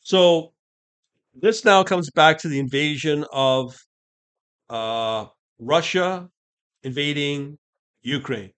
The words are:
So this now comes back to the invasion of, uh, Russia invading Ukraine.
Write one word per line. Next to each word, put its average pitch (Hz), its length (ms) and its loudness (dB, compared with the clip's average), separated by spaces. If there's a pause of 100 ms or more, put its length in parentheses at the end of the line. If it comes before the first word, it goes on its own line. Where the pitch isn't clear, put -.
So 175 520 2 (800)
this 214 300 -2
now 196 180 6
comes 175 280 -2
back 156 280 4
to - 100 -8
the 139 120 -2
invasion 147 720 -2
of, 131 420 0 (960)
uh, 113 580 -4 (320)
Russia 180 720 -2 (540)
invading 143 760 -4 (460)
Ukraine. 123 560 -8